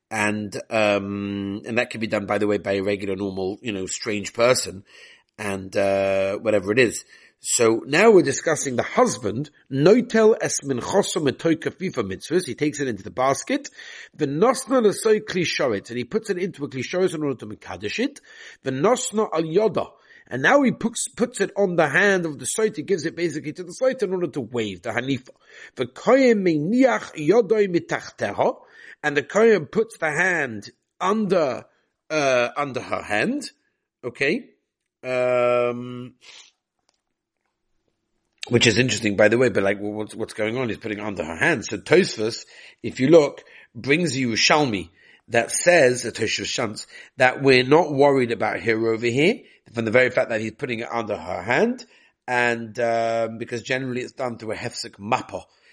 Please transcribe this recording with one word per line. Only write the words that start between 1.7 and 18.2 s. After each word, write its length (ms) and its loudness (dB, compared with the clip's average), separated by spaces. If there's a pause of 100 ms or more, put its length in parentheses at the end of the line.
that 120 -2
can 120 -8
be 60 -2
done, 180 -2
by 120 -2
the 80 0
way, 120 2
by 160 -2
a 100 0
regular, 320 -2
normal, 460 -4
you 100 -6
know, 140 -6
strange 480 -8
person, 500 0 (540)
and, 400 -8
uh, 640 2
whatever 340 0
it 60 4
is. 260 2 (340)
So 460 2
now 260 6
we're 100 8
discussing 540 -2
the 80 0
husband, 640 -2 (220)
Noitel 720 4
es 240 -4
minchoso 600 -2
metoy 300 0
kafifa 480 -6
mitzvahs. 420 -4
He 100 -8
takes 260 -4
it 80 -2
into 140 -8
the 60 -14
basket, 600 -2 (440)
the 140 -2
nosna 560 0
l'soy 380 2
klisharet, 680 -2
and 80 -8
he 60 -4
puts 260 -6
it 80 -2
into 280 -6
a 40 -12
klisharet 460 -2
in 80 -6
order 140 -4
to 80 -16
mekadesh 580 -10
it, 160 -4 (440)